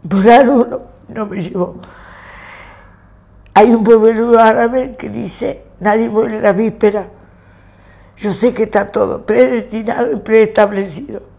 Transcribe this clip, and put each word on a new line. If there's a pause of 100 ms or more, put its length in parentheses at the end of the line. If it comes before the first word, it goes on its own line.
Por
algo
no, (280)
no
me
llevó. (1800)
Hay
un
proverbio
árabe
que
dice, (120)
"Nadie
muere
la
víspera". (1080)
Yo
sé
que
está
todo
predestinado
y
preestablecido. (160)